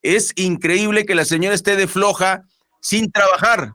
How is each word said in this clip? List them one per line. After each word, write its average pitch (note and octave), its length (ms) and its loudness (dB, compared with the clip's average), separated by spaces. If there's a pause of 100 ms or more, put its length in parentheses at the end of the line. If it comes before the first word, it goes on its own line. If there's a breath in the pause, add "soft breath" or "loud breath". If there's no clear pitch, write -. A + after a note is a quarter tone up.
Es G#3+ 340 0
increíble F#3+ 680 0
que F#3+ 100 -2
la D#3+ 100 2
señora F3+ 300 0
esté G3+ 200 0
de G3 120 0
floja F#3+ 560 0 (360)
sin G#3+ 320 -2
trabajar F#3+ 640 2